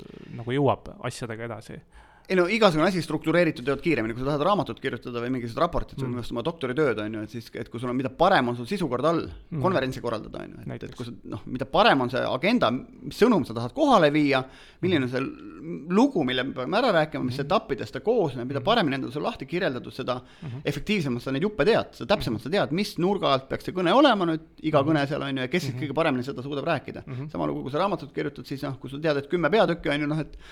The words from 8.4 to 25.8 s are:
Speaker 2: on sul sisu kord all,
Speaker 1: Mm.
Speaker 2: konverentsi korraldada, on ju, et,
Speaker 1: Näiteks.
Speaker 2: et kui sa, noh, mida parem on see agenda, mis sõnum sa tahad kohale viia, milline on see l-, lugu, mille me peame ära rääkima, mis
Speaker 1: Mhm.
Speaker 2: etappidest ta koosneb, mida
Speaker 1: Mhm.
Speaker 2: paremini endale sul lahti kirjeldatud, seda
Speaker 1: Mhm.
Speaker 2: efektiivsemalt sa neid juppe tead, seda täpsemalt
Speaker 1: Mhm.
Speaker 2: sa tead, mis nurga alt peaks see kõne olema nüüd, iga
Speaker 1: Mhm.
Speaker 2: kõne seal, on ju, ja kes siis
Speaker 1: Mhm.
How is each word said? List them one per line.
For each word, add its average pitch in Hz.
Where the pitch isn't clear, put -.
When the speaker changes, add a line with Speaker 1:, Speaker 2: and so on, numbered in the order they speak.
Speaker 2:
on 120
sul 123
sisu 180
kord 123
all, 160
Speaker 1:
Mm. 135
Speaker 2:
konverentsi 131
korraldada, 110
on -
ju, -
et, 117
Speaker 1:
Näiteks. 120
Speaker 2:
et -
kui 123
sa, 120
noh, -
mida 127
parem 180
on 120
see 123
agenda, 127
mis -
sõnum 202
sa 113
tahad 117
kohale 233
viia, 143
milline 165
on 123
see 127
l-, 135
lugu, 202
mille 127
me 131
peame 131
ära 247
rääkima, 151
mis 123
Speaker 1:
Mhm. 143
Speaker 2:
etappidest 151
ta 135
koosneb, 160
mida 139
Speaker 1:
Mhm. 123
Speaker 2:
paremini 190
endale 127
sul 147
lahti -
kirjeldatud, 139
seda 123
Speaker 1:
Mhm. 135
Speaker 2:
efektiivsemalt 143
sa -
neid 135
juppe 208
tead, 180
seda 131
täpsemalt 110
Speaker 1:
Mhm. -
Speaker 2:
sa 131
tead, 156
mis 202
nurga 180
alt 131
peaks -
see -
kõne 180
olema 240
nüüd, 160
iga 151
Speaker 1:
Mhm. 143
Speaker 2:
kõne 147
seal, 143
on 135
ju, 127
ja 127
kes 180
siis 131
Speaker 1:
Mhm. 123